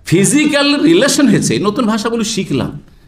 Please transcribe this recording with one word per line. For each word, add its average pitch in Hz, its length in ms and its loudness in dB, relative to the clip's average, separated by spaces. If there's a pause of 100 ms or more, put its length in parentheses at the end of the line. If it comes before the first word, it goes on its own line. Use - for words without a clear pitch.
ফিজিক্যাল 285 760 2
রিলেশন 285 460 2
হয়েছে। 160 260 0
এই - 60 -2
নতুন 208 260 -2
ভাষাগুলো 226 380 -2
শিখলাম, 160 560 -6 (280)